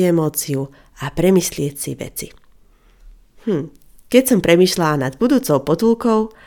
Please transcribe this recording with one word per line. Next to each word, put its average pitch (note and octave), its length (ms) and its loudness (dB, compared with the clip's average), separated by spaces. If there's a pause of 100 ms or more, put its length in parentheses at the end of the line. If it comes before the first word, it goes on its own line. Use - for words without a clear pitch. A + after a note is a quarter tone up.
emóciu D3+ 640 -2 (320)
a C#3 80 -8
premyslieť E3+ 640 0
si - 240 -10
veci. - 280 -12 (1160)
Hm, E3 240 -2 (440)
keď C4 160 6
som G#3+ 120 2
premýšľala E3+ 680 2
nad B2+ 120 -8
budúcou A#3 440 2
potulkou, A3+ 560 0 (280)